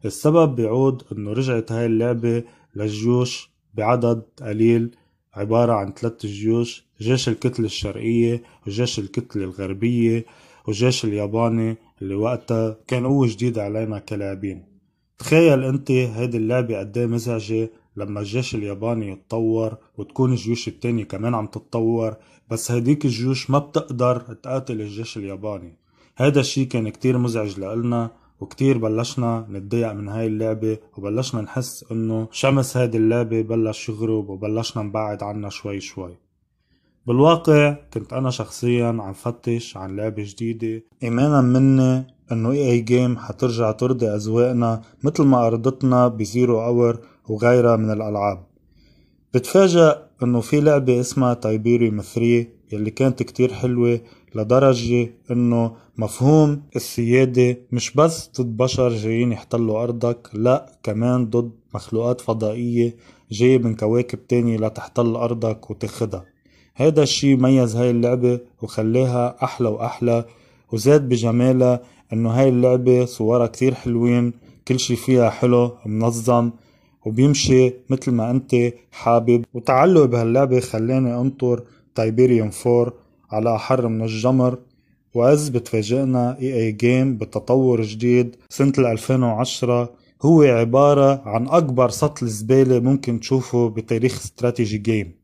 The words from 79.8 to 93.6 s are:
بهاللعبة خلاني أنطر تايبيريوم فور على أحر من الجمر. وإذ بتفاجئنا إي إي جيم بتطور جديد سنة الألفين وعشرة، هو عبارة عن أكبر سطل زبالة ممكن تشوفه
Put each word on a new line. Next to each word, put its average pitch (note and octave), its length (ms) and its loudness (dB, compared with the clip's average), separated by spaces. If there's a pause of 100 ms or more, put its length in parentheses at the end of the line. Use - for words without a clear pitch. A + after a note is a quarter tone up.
بهاللعبة B2 560 2
خلاني A#2+ 600 -2
أنطر B2 440 -2 (300)
تايبيريوم A2+ 560 2
فور A#2+ 420 0 (380)
على A2 240 0
أحر A#2+ 340 0
من A2+ 140 -2
الجمر. B2 560 0 (560)
وإذ C#3+ 360 4
بتفاجئنا B2 880 -2
إي C3 160 -4
إي A2+ 180 0
جيم B2 440 2
بتطور A#2+ 640 0
جديد A#2 540 0 (120)
سنة C#3 300 0
الألفين B2+ 440 0
وعشرة، A#2+ 720 -2 (300)
هو D#3 200 8
عبارة C3+ 840 4
عن A#2 200 -2
أكبر C3+ 400 2
سطل D3 380 -2
زبالة B2 540 4
ممكن B2 400 0
تشوفه B2 480 0